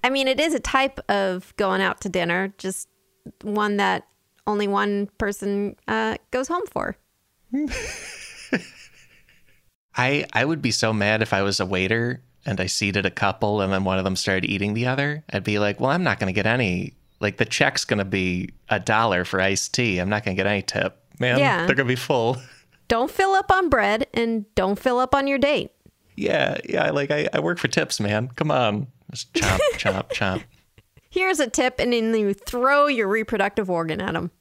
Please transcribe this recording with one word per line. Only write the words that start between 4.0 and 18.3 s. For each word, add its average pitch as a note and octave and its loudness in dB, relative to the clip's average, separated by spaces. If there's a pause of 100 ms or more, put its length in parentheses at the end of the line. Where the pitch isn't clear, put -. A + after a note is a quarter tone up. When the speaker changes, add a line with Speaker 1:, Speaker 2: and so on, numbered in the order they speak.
Speaker 1:
only G#3 0
one G3+ 0 (120)
person, G3+ -2 (120)
uh, A3 -2 (140)
goes B3+ -2
home F4+ -2
for. - -6 (560)
<laughs> C#4+ 0 (2250)
Speaker 2:
I, C3+ 0
I A#2 2
would D3+ -2
be C3 0
so A2 0
mad G#2+ 2
if G#2+ 0
I G2 2
was G2 0
a F#2+ 0
waiter A2+ -2 (220)
and G#2 -2
I F#2 -2
seated G2 -2
a F#2 0
couple G#2 0
and F#2+ 0
then F#2+ 0
one F#2+ 0
of F#2 -2
them F#2+ 0
started F#2+ 0
eating G2+ -2
the A#2 -2
other. C#3+ -2
I'd G2 -4
be G#2 0
like, G#2 0
"Well, B2+ 2
I'm F3+ 0
not A2+ 0
gonna F#2+ -2
get G2 0
any, G#2+ 0 (260)
like, G#2 -2
the A#2 2
check's - 0
gonna G2+ 0
be F#2 -2 (180)